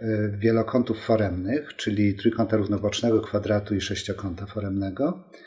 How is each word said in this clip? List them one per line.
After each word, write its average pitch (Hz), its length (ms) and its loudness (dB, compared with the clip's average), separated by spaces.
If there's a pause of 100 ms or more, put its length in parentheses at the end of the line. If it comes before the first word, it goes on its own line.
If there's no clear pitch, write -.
e, 107 280 0 (100)
wielokątów 113 640 2
foremnych, 107 760 0
czyli 101 380 2
trójkąta 113 420 2
równobocznego, 104 640 2
kwadratu 104 540 0
i 95 60 2
sześciokąta 95 680 -6
foremnego, 98 840 -4 (160)